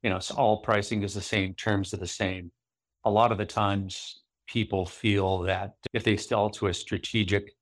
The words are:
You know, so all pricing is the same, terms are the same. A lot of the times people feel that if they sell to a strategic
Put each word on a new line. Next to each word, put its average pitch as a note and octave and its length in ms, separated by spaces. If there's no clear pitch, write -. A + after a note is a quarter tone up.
You A2+ 60
know, F#2 100
so - 160
all G#2+ 260
pricing G#2 420
is F#2+ 100
the G2+ 80
same, F#2+ 340
terms G2 380
are G#2+ 40
the F#2+ 100
same. F#2 440
A A2+ 60
lot A2 220
of G#2 60
the G#2 80
times G2+ 760
people G2 380
feel F#2+ 580
that F#2+ 300
if A2+ 100
they G#2 140
sell G#2 320
to - 180
a F#2 60
strategic G2+ 880